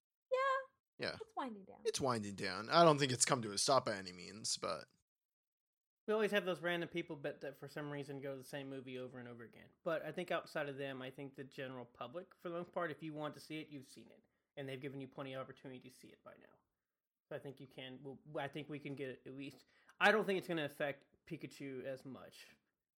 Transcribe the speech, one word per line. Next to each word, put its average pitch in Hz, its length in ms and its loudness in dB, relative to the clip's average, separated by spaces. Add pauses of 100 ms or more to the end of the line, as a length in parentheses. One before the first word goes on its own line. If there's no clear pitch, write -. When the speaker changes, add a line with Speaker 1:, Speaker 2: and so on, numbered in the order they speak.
(300)
Speaker 1:
Yeah. 523 280 4 (400)
Speaker 2:
Yeah. 110 220 -2
Speaker 1:
It's - 160 -14
winding 220 280 -6
down. - 200 -16
Speaker 2:
It's - 160 0
winding 110 360 2
down. 98 340 -2
I 170 140 12
don't 151 140 12
think 135 140 4
it's 123 140 4
come 127 160 4
to 107 100 -2
a 101 60 0
stop 131 280 6
by 107 100 0
any 95 160 -6
means, 90 460 -4
but 82 280 -4 (1200)
Speaker 3:
We 214 60 4
always 214 160 4
have 202 160 4
those 165 160 0
random 170 260 2
people, 165 280 -4
but 143 260 -6
that 139 180 -8
for 139 80 -10
some 147 220 -6
reason 143 320 -4
go 139 100 -4
to 135 60 -8
the 127 100 -14
same 139 220 -6
movie 131 280 -8
over 127 200 -8
and 120 100 -10
over 120 160 -12
again. - 240 -18 (160)
But 160 220 0
I 156 40 -4
think 175 200 -4
outside 156 400 0
of 135 80 -8
them, 135 240 -4
I 131 80 -6
think 135 260 -12
the 135 80 -10
general 131 400 -8
public, 127 440 -10 (120)
for 180 80 -8
the 170 80 -4
most 175 160 -6
part, 175 180 0
if 147 120 -8
you 160 100 -6
want 147 220 -4
to 135 60 -14
see 156 180 -8
it, 156 100 -10
you've 139 180 -12
seen - 240 -18
it. - 120 -20 (340)
And 139 100 -6
they've 131 140 -6
given 139 220 -6
you 131 40 -6
plenty 135 280 -8
of 131 80 -4
opportunity 127 380 -12 (100)
to - 40 -20
see - 140 -20
it - 160 -20
by - 160 -16
now. - 140 -20 (720)
So 151 80 -4
I 123 40 -8
think 135 200 -12
you 131 80 -14
can, 131 340 -12
well, 143 420 -6
I 139 40 -2
think 147 220 -8
we 147 100 -6
can 139 160 -6
get 135 140 -4
it - 160 -12
at 131 100 -10
least. 139 300 -12 (340)
I 202 120 10
don't 208 140 6
think 190 120 2
it's - 100 -2
gonna 165 180 2
affect 143 380 -2 (260)
Pikachu 139 540 -8
as 135 220 -6
much, 95 420 -14 (500)